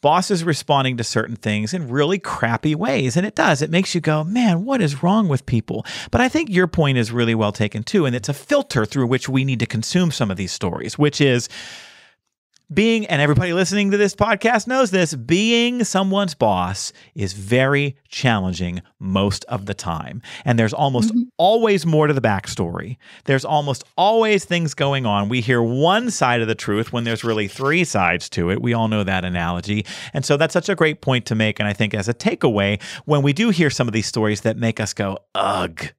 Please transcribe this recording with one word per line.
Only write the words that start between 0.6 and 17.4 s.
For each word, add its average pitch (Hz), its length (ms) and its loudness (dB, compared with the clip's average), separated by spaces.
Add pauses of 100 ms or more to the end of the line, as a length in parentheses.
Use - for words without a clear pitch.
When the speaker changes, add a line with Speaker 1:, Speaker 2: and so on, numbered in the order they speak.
Speaker 1:
to 117 60 -2
certain 113 320 -2
things 104 360 -2
in 170 160 -6
really 147 300 2
crappy 120 560 0
ways. 151 420 0
And 180 100 2
it 214 80 -8
does. 151 280 2
It 156 80 -4
makes 180 240 0
you 175 60 0
go, 156 240 0
"Man, 196 400 2
what 262 180 0
is 143 200 -2
wrong 202 260 4
with 135 180 0
people?" - 400 -2 (240)
But - 100 2
I 254 80 4
think 302 220 -2
your 180 160 4
point 143 320 2
is 113 140 0
really 117 220 2
well 107 180 2
taken 107 300 -4
too. 185 240 2
And 120 80 0
it's 127 140 -6
a 143 60 -2
filter 269 500 0
through 127 220 -2
which 127 220 0
we 135 160 0
need 127 160 -2
to 117 60 0
consume 170 440 0
some 117 200 -2
of 92 60 -4
these 92 160 -6
stories, - 460 -6
which 147 220 2
is 127 280 2 (1200)
being, 214 340 2
and 151 140 0
everybody 147 320 2
listening 190 380 2
to 202 60 2
this 202 180 2
podcast 220 540 0
knows 254 240 2
this, 180 240 2
being 226 680 2
someone's 190 540 0
boss 95 560 0 (240)
is 95 160 -4
very 131 640 0 (120)